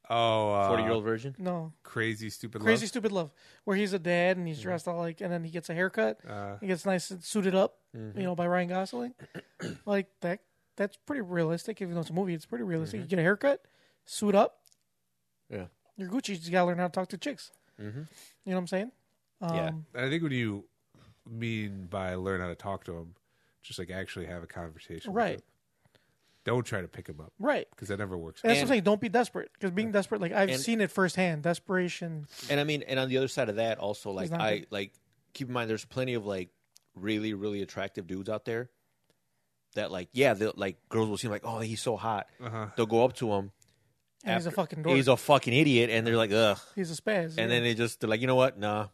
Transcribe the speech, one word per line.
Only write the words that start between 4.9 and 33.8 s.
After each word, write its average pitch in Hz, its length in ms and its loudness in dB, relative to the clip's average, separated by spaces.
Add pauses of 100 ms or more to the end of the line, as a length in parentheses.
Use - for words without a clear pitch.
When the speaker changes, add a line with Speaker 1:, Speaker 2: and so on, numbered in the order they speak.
Speaker 3:
like, 170 220 -6
and 180 100 -4
then 170 120 -2
he 160 80 -8
gets 170 180 -8
a 165 40 -6
haircut. 185 540 0
Speaker 1:
Uh. 202 320 -8
Speaker 3:
He 202 80 -6
gets 185 180 0
nice 190 260 0
and 180 120 -12
suited 190 320 0
up, 190 220 4 (180)
Speaker 2:
Mm-hmm. 110 240 -10
Speaker 3:
you 190 60 -2
know, 180 100 -2
by 175 120 -2
Ryan 175 220 2
Gosling. 240 500 -6
<clears throat> - 680 -14
Like, 196 220 0 (140)
that, 180 180 -2 (360)
that's 202 300 -2
pretty 285 160 -4
realistic. 175 600 -2
Even 175 100 -6
though 170 80 -2
it's 156 80 -6
a 160 40 -6
movie, 180 200 0
it's 156 140 -8
pretty 240 160 -6
realistic. 165 380 -2
Speaker 2:
Mm-hmm. - 40 -8
Speaker 3:
You 160 40 -14
get 180 100 2
a - 40 4
haircut, 208 380 4 (440)
suit 202 280 0
up. - 280 6 (880)
Speaker 2:
Yeah. 95 140 -6 (320)
Speaker 3:
Your 190 120 -10
Gucci, 196 340 -6
you 170 80 -6
gotta 180 140 6
learn 175 140 0
how 180 80 0
to 170 40 -4
talk 185 180 -4
to 190 100 -8
chicks. - 320 -10 (280)
Speaker 2:
Mm-hmm. 107 200 -8
Speaker 3:
You 160 60 -12 (420)
know 185 80 -2
what - 20 0
I'm 180 100 -4
saying? 196 240 -2 (500)
Speaker 2:
Yeah. 165 260 -2
Speaker 3:
Um, 160 180 -6 (100)
Speaker 1:
I 127 140 0
think 165 140 0
when 151 80 -2
you 110 340 -2 (640)
mean 110 640 -6
by 92 240 -4
learn 92 260 -2
how 90 60 -4
to 85 80 -6
talk 98 300 -8
to 85 120 -10
'em, 85 160 -14 (480)
just, - 160 -14
like, 90 140 -10
actually 92 340 -8
have 87 160 -10
a 85 60 -16
conversation 85 680 -12
with 208 100 -2
Speaker 3:
Right. 180 140 -2
Speaker 1:
them. - 80 -20 (1000)
Don't 120 220 0
try 101 160 -4
to 85 60 -8
pick - 200 -16
'em 76 140 -14
up. 76 160 -20
Speaker 3:
Right. 233 300 0 (100)
Speaker 1:
'Cause 98 120 -12
that 98 100 -2
never 92 180 -4
works 82 260 -10
Speaker 3:
And 226 60 4
that's 180 80 6
what 143 40 4
I'm - 20 2
Speaker 2:
And 233 60 0
Speaker 3:
saying. 226 140 4
Don't 202 180 4
be 240 80 -2
desperate. 214 500 0
'Cause 196 100 -2
being 214 220 -2
desperate, 202 300 0
like, 175 100 -2
I've 196 180 4
Speaker 2:
and 131 100 0
Speaker 3:
seen 220 220 2
it 185 80 2
firsthand. 175 540 2
Desperation. 170 800 -2 (240)
Speaker 2:
And 143 100 4
I 147 40 2
mean, 147 180 0
and 131 180 0
on 131 100 0
the 127 80 2
other 135 100 2
side 127 220 0
of 104 80 -2
that, 113 200 2
also, 104 320 -4